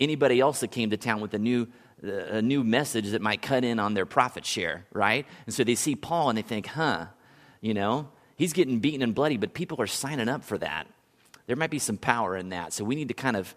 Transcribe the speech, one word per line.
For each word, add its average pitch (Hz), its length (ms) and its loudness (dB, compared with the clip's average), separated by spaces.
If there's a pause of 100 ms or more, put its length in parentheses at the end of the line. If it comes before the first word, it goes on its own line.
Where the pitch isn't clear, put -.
anybody 139 400 4
else 139 200 4
that 117 100 -2
came 110 200 0
to 107 60 0
town 110 240 0
with 107 140 -6
a 104 40 0
new, 117 280 2 (360)
a 101 380 -4
new 131 240 2
message 113 460 2
that 107 100 0
might 107 220 0
cut 127 220 2
in 117 140 0
on 104 160 0
their 95 120 0
profit 123 400 0
share, 85 460 -4
right? 107 340 2 (180)
And 107 100 -8
so 120 100 4
they 117 100 4
see 139 220 -2
Paul 160 340 0
and 110 80 0
they 113 40 -2
think, 107 240 -6
"Huh, 113 420 -2 (520)
you 110 140 0
know, 113 340 0 (280)
he's 165 160 0
getting 131 260 2
beaten 135 240 0
and 117 120 0
bloody, 139 220 2
but 104 180 -4
people 156 280 -4
are 101 60 0
signing 135 400 -4
up 139 160 -4
for 107 120 -6
that. 76 300 -6 (600)
There 120 100 -2
might 160 140 -2
be 147 100 -4
some 104 180 -4
power 110 380 0
in 92 140 -6
that, 85 220 -6
so 104 120 -6
we 120 100 0
need 151 140 -4
to 120 60 -4
kind 131 220 -2
of 95 200 -6